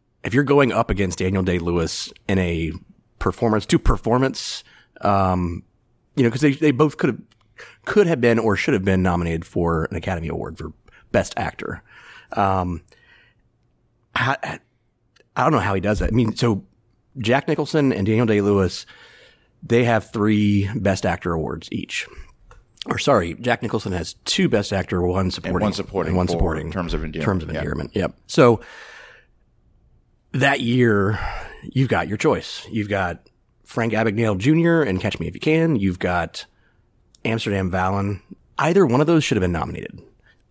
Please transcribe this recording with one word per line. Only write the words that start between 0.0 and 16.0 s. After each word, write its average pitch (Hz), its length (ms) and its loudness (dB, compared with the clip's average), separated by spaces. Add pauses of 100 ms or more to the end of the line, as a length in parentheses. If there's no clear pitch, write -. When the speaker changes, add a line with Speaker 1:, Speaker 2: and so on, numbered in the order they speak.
Speaker 1:
if 107 120 -4
you're 143 80 4
going 139 280 4
up 107 200 0
against 92 280 0
Daniel 95 220 0
Day-Lewis 87 720 -2 (140)
in 95 100 0
a 82 360 0 (440)
performance 107 500 0
to 165 120 4
performance, 123 840 0 (380)
um, 92 640 0 (520)
you 139 80 2
know, 117 60 4
'cause 123 120 -2
they, 147 100 4
they 151 200 2
both 143 260 0
could 147 120 0
have, 113 120 -6 (640)
could 208 200 4
have 160 160 0
been 117 160 4
or 107 180 2
should 139 200 0
have 95 100 -2
been 95 160 4
nominated 85 440 0
for 82 400 0
an - 100 -8
Academy 85 320 -6
Award - 320 -8
for 80 140 -12 (380)
Best - 260 0
Actor. - 440 -8 (520)
Um, 92 500 0 (1300)
I, - 440 -4 (760)
I 123 80 0
don't 156 100 4
know 123 60 4
how 98 140 0
he 95 80 0
does 101 180 0
that. 90 100 0